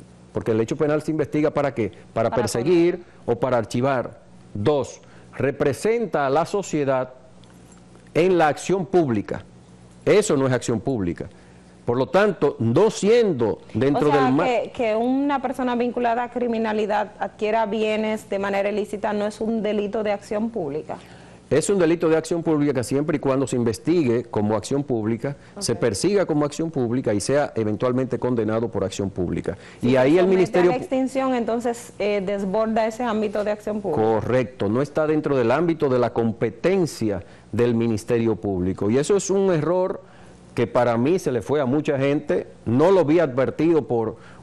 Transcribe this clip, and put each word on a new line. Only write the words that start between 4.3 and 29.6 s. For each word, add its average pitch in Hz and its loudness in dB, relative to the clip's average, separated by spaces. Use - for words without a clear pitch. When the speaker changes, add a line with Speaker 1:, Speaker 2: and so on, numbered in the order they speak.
Speaker 1:
Dos, 123 -2
representa 147 0
a - 0
la 156 2
sociedad 139 -2
en 180 4
la 156 4
acción 175 -2
pública. 131 0
Eso 175 4
no 135 2
es 127 2
acción 117 -2
pública. 98 -4
Por 120 0
lo 131 2
tanto, 202 2
no 131 4
siendo 190 2
dentro 143 2
Speaker 2:
O - 4
sea, 139 4
Speaker 1:
del 131 2
ma- 151 2
Speaker 2:
que, 240 -2
que 220 0
una 262 0
persona 254 -4
vinculada 240 -2
a 240 -8
criminalidad 214 -2
adquiera 214 -2
bienes 214 -2
de 196 -2
manera 202 -2
ilícita 208 -4
no 208 -2
es 208 -8
un 220 -2
delito 208 -2
de 208 -2
acción 214 -4
pública. 156 -8
Speaker 1:
Es 151 2
un 196 2
delito 170 2
de 160 4
acción 160 -2
pública 147 2
siempre 147 0
y - -12
cuando 131 0
se - -4
investigue 120 2
como 107 0
acción 135 -2
pública, 117 -2
se 190 -4
Speaker 2:
Ok. 113 -4
Speaker 1:
persiga 170 2
como 147 2
acción 160 -4
pública 123 -2
y 104 0
sea 139 0
eventualmente 123 0
condenado 113 0
por 98 -4
acción 98 -4
pública. 87 -4